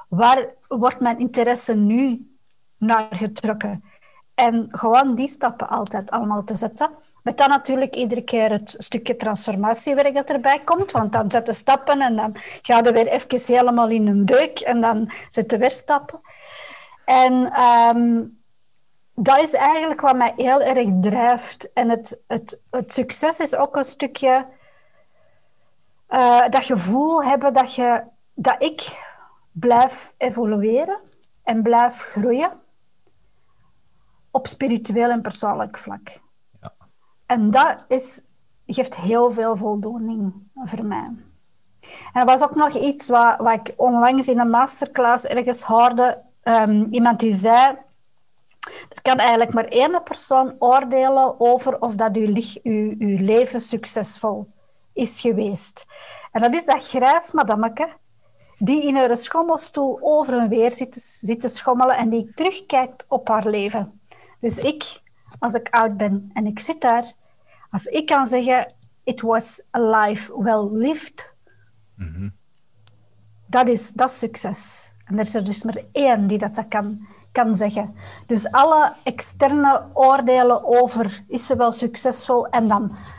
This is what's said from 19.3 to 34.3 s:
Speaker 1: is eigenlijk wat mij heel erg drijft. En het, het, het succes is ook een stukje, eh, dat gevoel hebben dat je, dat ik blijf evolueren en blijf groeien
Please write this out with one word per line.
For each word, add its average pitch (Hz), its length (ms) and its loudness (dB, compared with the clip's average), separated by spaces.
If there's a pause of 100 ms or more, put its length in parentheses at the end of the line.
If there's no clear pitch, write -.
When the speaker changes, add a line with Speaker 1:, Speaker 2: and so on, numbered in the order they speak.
Speaker 1:
is 311 120 0
eigenlijk 311 480 0
wat 269 140 4
mij 240 200 0
heel 269 260 2
erg 247 260 0 (140)
drijft. 233 720 -2
En 233 160 0
het, 233 380 -4
het, 233 320 -8 (120)
het 254 220 -6
succes 294 460 -2
is 302 160 -2
ook 277 200 -2
een - 80 0
stukje, 262 600 0 (1600)
eh, 247 420 4
dat 262 160 2
gevoel 269 580 0
hebben 269 300 2
dat 254 220 2
je, 240 280 0 (300)
dat - 300 0
ik - 380 -6 (500)
blijf 240 640 2
evolueren 233 840 -2 (440)
en 226 180 -2
blijf 240 400 2
groeien 247 500 -2 (1800)